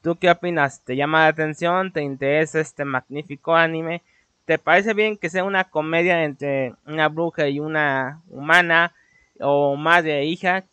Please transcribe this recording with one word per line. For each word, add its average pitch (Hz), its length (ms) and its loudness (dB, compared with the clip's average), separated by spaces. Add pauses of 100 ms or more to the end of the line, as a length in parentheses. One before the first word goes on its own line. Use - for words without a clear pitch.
¿Tú 165 140 -2
qué 175 160 2
opinas? 170 520 0
¿Te 127 120 -6
llama 151 240 2
la 156 80 6
atención? 170 640 -2
¿Te 160 100 -4
interesa 143 580 -2
este 151 260 -6
magnífico 143 720 -4
anime? 165 460 0 (440)
¿Te 160 120 0
parece 202 380 2
bien 214 200 0
que 175 140 -6
sea 185 140 -2
una 190 220 -2
comedia 165 580 0
entre 139 500 -4 (140)
una 151 200 -2
bruja 160 400 -2
y 143 120 -4
una 147 680 -4
humana 170 680 2 (440)
o 143 360 2
madre 156 460 2
e 143 40 0
hija? 180 480 -2